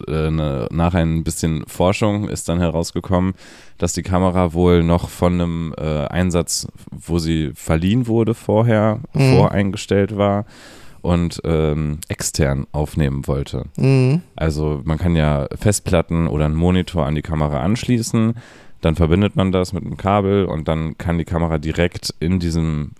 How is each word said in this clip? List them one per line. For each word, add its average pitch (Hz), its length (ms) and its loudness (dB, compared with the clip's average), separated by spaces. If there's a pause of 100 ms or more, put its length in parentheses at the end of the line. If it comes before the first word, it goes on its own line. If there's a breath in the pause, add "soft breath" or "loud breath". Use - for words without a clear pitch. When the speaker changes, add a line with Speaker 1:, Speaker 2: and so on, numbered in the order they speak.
Speaker 1:
äh, 78 240 -2
ne, 73 400 -2
nach 85 240 0
ein 82 300 0
bisschen 80 420 -2
Forschung 104 640 0
ist - 200 -8
dann 85 120 0
herausgekommen, 87 760 -2 (440 loud breath)
dass 87 160 -2
die 87 80 -4
Kamera 90 500 2
wohl 87 320 4
noch 85 240 0
von 90 260 0
einem, 85 420 -4
äh, 78 300 -4
Einsatz, 87 640 -2 (220)
wo - 280 -4
sie 80 360 -2
verliehen 92 520 0
wurde 113 280 2
vorher, 107 680 2 (140)
Speaker 2:
Mhm. 139 220 4
Speaker 1:
voreingestellt 98 800 2
war 101 280 2 (580 loud breath)
und, 85 420 0
ähm, 78 540 0 (100)
extern - 600 -2
aufnehmen 71 560 -2
wollte. 69 380 -4 (120)
Speaker 2:
Mhm. 135 460 4 (140)
Speaker 1:
Also 76 480 -2
man 78 140 0
kann 85 180 2
ja 76 320 2 (100)
Festplatten 85 680 0
oder 76 160 0
einen 76 100 0
Monitor 87 520 2
an 76 100 -2
die 73 60 -2
Kamera 76 400 -2
anschließen, 113 720 0 (460 loud breath)
dann 80 140 2
verbindet 87 400 2
man 95 160 2
das 92 220 0
mit 85 120 -6
einem 82 120 -8
Kabel 98 480 2
und 78 240 -4
dann 80 300 -2
kann 85 200 -2
die 80 60 0
Kamera 82 340 0
direkt 80 600 -2
in 90 180 0
diesem, 80 600 -2